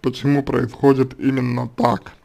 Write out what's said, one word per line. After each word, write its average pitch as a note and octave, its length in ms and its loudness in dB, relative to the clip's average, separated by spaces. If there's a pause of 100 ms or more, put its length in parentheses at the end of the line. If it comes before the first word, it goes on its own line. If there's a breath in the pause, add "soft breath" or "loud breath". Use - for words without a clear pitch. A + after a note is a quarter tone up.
почему C#3 400 0
происходит B2+ 760 2
именно B2 500 -2
так - 440 -2 (120)